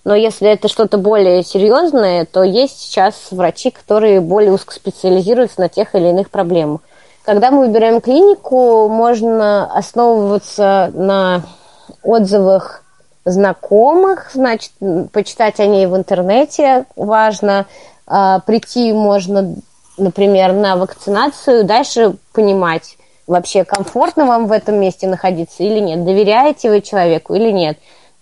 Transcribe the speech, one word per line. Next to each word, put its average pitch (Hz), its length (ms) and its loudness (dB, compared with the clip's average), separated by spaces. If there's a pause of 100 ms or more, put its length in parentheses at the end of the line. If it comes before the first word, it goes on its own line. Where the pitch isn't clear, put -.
но 202 120 0
если 208 340 0
это 208 180 0
что-то 214 300 -2
более 185 460 2
серьезное, 214 800 0
то 185 180 -2
есть 208 380 0
сейчас 196 340 -2 (160)
врачи, 180 400 -2
которые 208 500 0
более 190 320 2
узкоспециализируются 190 1080 -2
на 175 80 0
тех - 260 -4
или 175 140 2
иных 190 220 -2
проблемах. 170 500 -2 (440)
Когда 214 260 2
мы 269 160 2
выбираем 226 340 2
клинику, 254 880 2
можно 220 840 0
основываться 202 1200 0
на 185 480 -2 (600)
отзывах 196 800 0 (440)
знакомых, 220 1040 0
значит, 254 480 -4
м, 180 280 -4
почитать 214 520 -4
о 202 60 2
ней 196 200 2
в 180 100 -2
интернете 254 920 0 (100)
важно, 208 720 0 (400)
а, 190 340 2
прийти 226 520 -2
можно, 202 640 0 (440)
например, 190 560 2
на 196 220 0
вакцинацию, 214 880 -2
дальше 220 500 0 (180)
понимать, 190 640 -2 (300)
вообще 175 380 0
комфортно 254 600 -2
вам 233 220 0
в 202 60 -2
этом 214 280 -2
месте 190 260 -2
находиться 180 560 -4
или 208 180 -2
нет, 170 240 -4
доверяете 214 640 0
вы 208 100 2
человеку 170 540 -2
или 226 160 0
нет. 170 260 -2 (460)